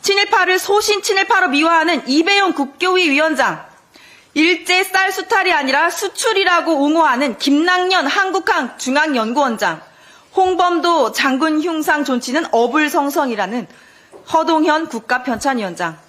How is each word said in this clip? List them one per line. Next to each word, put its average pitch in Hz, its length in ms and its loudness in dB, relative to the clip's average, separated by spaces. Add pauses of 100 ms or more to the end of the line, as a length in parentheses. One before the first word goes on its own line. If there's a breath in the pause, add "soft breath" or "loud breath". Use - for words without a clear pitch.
친일파를 392 580 2
소신 403 440 0
친일파로 381 460 0
미화하는 320 600 0
이배용 349 460 2
국교위 359 560 0
위원장, 269 560 0 (680 loud breath)
일제 349 520 0
쌀 381 280 0
수탈이 381 400 0
아니라 294 380 0
수출이라고 359 920 0
옹호하는 285 540 2
김낙연 359 720 2
한국항 370 720 -2
중앙연구원장, 247 1040 -2 (520 loud breath)
홍범도 349 800 2
장군 294 480 0
흉상 311 440 -2
존치는 262 480 -4
어불성성이라는 247 1120 0 (680 loud breath)
허동현 320 560 2
국가편찬위원장 226 1080 -4 (100)